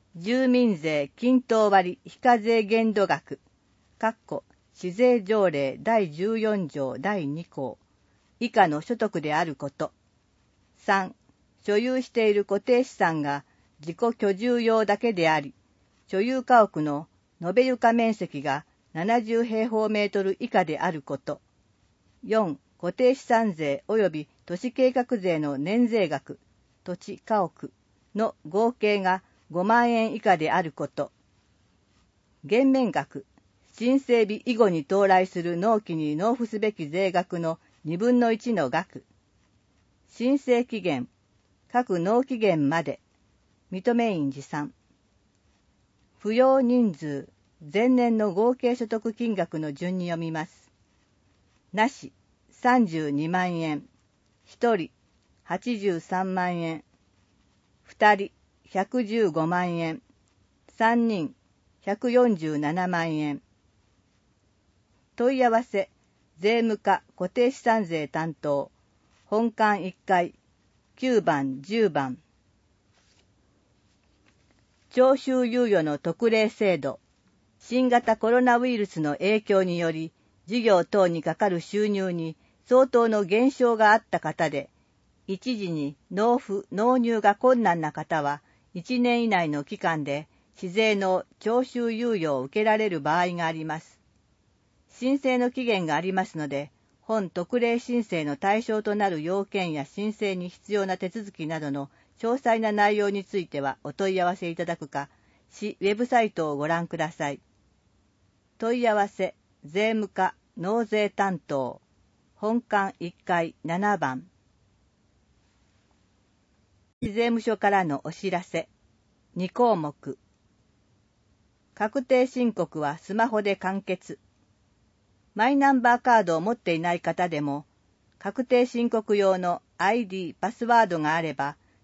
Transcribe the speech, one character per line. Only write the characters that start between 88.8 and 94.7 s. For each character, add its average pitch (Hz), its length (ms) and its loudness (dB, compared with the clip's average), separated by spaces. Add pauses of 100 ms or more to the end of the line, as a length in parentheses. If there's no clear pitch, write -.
年 240 220 2
以 226 60 0
内 175 200 0
の 147 160 -4
期 - 140 -12
間 165 260 -2
で、 143 240 -6 (280)
市 185 120 -10
税 214 260 2
の 185 300 0 (140)
徴 240 260 0
収 240 260 -4
猶 226 260 -2
予 160 180 -2
を 127 80 -2
受 139 180 -4
け 214 40 0
ら 220 120 4
れ 214 140 0
る 165 100 -4
場 151 180 0
合 180 120 0
が 170 160 -4
あ 160 60 -4
り 160 120 -10
ま 160 160 -8
す。 - 180 -20 (920)